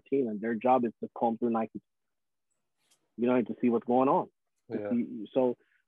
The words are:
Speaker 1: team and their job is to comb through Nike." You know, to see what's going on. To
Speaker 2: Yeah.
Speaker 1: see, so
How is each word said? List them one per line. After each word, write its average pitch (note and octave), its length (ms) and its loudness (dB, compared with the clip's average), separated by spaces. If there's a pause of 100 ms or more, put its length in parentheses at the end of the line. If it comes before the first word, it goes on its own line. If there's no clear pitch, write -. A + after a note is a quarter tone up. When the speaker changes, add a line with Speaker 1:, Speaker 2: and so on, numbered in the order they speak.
(100)
Speaker 1:
team C3+ 180 0
and G#2+ 120 -6
their A#2 140 -2
job B2+ 300 4
is A2+ 80 -2 (100)
to A2+ 140 -8
comb A2+ 220 -2
through A#2+ 120 0
Nike." A2 300 -4 (1400)
You A#2+ 120 0
know, B2+ 120 4
to A2 200 -4
see B2 100 2
what's A#2 160 0
going B2+ 220 4
on. D#3 200 2 (420)
To A2 80 -4
Speaker 2:
Yeah. G#2 120 -4
Speaker 1:
see, A#2 420 -4
so B2+ 240 2 (320)